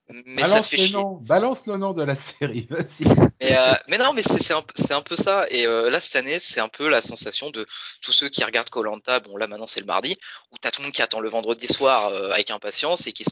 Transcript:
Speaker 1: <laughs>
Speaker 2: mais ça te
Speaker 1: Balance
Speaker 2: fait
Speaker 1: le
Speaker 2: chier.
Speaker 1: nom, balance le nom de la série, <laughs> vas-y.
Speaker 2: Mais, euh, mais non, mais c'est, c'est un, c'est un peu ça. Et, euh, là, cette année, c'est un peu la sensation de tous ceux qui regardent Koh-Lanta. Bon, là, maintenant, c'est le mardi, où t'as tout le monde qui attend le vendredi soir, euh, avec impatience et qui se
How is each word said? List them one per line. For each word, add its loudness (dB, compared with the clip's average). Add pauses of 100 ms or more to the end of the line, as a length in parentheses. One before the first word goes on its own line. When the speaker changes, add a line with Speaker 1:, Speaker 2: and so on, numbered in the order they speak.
Speaker 1:
<laughs> -20
Speaker 2:
mais -4
ça 4
te 4
Speaker 1:
Balance 4
Speaker 2:
fait -2
Speaker 1:
le 4
Speaker 2:
chier. 2
Speaker 1:
nom, -2 (100)
balance 0
le -6
nom -2
de -2
la 0
série, -6
<laughs> -18
vas-y. -6 (340)
Speaker 2:
Mais, 2
euh, 6 (160)
mais 2
non, 2
mais -2
c'est, 0
c'est -2
un, 0 (120)
c'est 0
un 0
peu -6
ça. 2
Et, 2
euh, 2
là, 2
cette -4
année, 0
c'est -4
un -2
peu -4
la 4
sensation -2
de -8 (360)
tous -2
ceux 4
qui 0
regardent -2
Koh-Lanta. -2
Bon, -12
là, -2
maintenant, -12
c'est -4
le -12
mardi, 0 (380)
où -20
t'as -4
tout -2
le -8
monde -4
qui 0
attend -2
le -4
vendredi -4
soir, 2
euh, -4
avec 0
impatience -2
et -6
qui -8
se 0